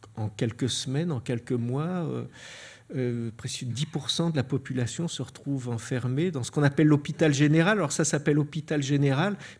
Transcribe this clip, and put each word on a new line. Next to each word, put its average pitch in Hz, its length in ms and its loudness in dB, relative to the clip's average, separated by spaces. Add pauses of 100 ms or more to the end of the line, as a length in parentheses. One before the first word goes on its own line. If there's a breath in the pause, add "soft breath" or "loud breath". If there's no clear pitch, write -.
(160)
en 107 140 -4
quelques 117 420 -2
semaines, 147 400 -4
en 131 80 -4
quelques 120 320 -6
mois, 123 340 -2
euh, 156 380 -4 (720 loud breath)
euh, 120 420 -4
presque - 280 -10
dix 123 200 -4
pour - 240 -6
cent 170 220 0
de 160 40 -2
la 165 80 2
population 131 640 -4
se - 140 -8
retrouve 131 480 -6
enfermée 127 600 -2
dans 143 140 -4
ce - 80 -8
qu'on 147 120 2
appelle 147 240 6
l'hôpital 151 460 4
général. 160 440 6
Alors 160 160 0
ça 170 100 0
s'appelle 147 340 2
hôpital 151 460 -2
général, 143 540 2 (220 loud breath)